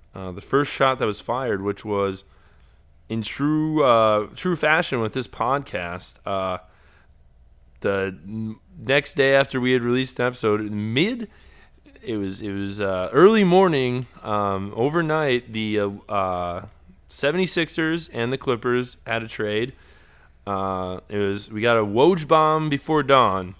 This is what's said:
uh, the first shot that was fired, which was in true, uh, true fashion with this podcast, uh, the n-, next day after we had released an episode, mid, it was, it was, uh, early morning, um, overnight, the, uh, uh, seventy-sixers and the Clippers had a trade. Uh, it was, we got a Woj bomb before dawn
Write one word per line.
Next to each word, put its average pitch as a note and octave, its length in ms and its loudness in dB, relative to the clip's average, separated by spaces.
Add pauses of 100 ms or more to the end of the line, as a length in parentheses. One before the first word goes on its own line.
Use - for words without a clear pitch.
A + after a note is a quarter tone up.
(140)
uh, F#2+ 180 -10
the F2+ 100 -12
first C#3+ 300 0
shot C3 280 0
that B2 80 0
was G#2 120 -4
fired, A#2 440 -4
which G2+ 200 -4
was G2+ 420 -2 (840)
in A2+ 140 -4
true, D#3 600 0
uh, A2 520 4
true F3+ 200 -2
fashion D3+ 460 0
with G#2+ 120 -2
this B2+ 140 -4
podcast, G#2+ 1000 -4
uh, F#2+ 320 -2 (1200)
the G2 360 -2 (120)
n-, A2 300 -8 (200)
next C#3 380 -2
day C3+ 180 4
after C3+ 260 2
we B2+ 140 2
had B2 100 2
released B2+ 360 0
an B2 80 2
episode, G#2+ 440 0
mid, C#3+ 560 -2 (760)
it A2+ 140 -4
was, G2 240 -4
it G#2 100 -6
was, G2 300 -4
uh, F#2 300 -2
early G3+ 320 6
morning, D3 600 4 (160)
um, G2+ 540 -2
overnight, D3 760 0
the, G#2+ 260 0
uh, G2+ 100 0 (180)
uh, F#2 580 -2 (420)
seventy-sixers E3 1000 -2
and A#2+ 240 -2
the C3+ 40 -4
Clippers B2 680 -2
had A2+ 180 -2
a A2+ 40 -10
trade. A2 440 -2 (760)
Uh, F#2+ 640 -4
it G#2 100 -6
was, G2+ 320 -2
we G#2+ 120 -6
got A#2 160 4
a A2 80 2
Woj D3 420 4
bomb D#3 400 4
before D3 360 0
dawn G2 560 4